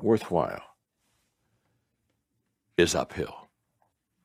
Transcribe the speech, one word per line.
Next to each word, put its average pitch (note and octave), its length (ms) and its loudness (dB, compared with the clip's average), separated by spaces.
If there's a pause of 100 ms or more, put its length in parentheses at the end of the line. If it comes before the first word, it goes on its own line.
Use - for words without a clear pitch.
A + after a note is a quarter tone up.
worthwhile F2 600 0 (2250)
is F2 180 4
uphill. - 540 -6 (760)